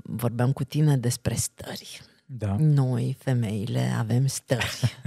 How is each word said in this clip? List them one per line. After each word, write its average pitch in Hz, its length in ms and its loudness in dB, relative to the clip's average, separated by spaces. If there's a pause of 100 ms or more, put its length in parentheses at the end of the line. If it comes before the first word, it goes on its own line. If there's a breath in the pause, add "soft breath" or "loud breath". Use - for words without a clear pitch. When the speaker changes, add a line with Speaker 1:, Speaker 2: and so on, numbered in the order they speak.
Speaker 1:
vorbeam 117 500 0
cu 139 120 -2
tine 147 320 2
despre 120 380 -2
stări. - 640 -10 (260 soft breath)
Speaker 2:
Da. 107 320 -4
Speaker 1:
Noi, 131 600 2
femeile, 120 800 0
avem 120 280 2
stări. - 720 -2 (100)